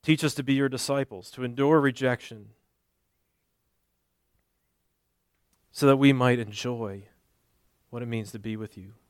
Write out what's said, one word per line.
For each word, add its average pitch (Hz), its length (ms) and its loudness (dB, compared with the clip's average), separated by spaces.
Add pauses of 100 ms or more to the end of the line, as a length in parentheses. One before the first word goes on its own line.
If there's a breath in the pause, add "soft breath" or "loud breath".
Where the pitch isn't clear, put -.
Teach 156 220 2
us 147 120 0
to 139 80 -6
be 135 100 2
your 139 160 2
disciples, 131 640 -6
to 127 120 -10
endure 139 380 4
rejection, 120 680 -2 (3250)
so 143 140 2
that 135 100 6
we 139 160 6
might 123 260 2
enjoy 107 640 -8 (880)
what 120 120 -12
it 120 60 -8
means 110 240 -6
to 113 80 -12
be 107 160 -8
with 107 220 -12
you. 98 160 -20 (160)